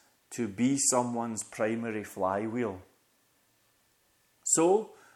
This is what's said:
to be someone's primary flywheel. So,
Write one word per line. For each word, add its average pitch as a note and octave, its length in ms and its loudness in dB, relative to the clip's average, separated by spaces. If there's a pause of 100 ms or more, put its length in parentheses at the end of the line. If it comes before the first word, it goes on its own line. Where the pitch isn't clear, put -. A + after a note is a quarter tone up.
(320)
to A#2 160 -2
be A#2+ 280 2 (140)
someone's A#2 540 -2
primary A2+ 600 -4
flywheel. G2+ 800 -2 (1600)
So, F#3 480 4 (260)